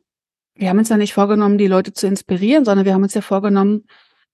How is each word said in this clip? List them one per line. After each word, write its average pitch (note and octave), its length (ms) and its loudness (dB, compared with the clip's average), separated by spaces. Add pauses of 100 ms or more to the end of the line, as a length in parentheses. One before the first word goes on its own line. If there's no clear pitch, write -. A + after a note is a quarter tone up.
(560)
wir F#3+ 140 -4
haben F#3+ 80 2
uns A3 120 2
ja A3+ 80 2
nicht G#3 160 -2
vorgenommen, G#3 440 0
die G3+ 100 2
Leute F#3+ 260 -2
zu - 140 -6
inspirieren, G3+ 580 0
sondern G3 200 2
wir F#3+ 80 2
haben G3 100 2
uns G3 100 -4
ja G#3+ 80 -4
vorgenommen, G3+ 640 0 (480)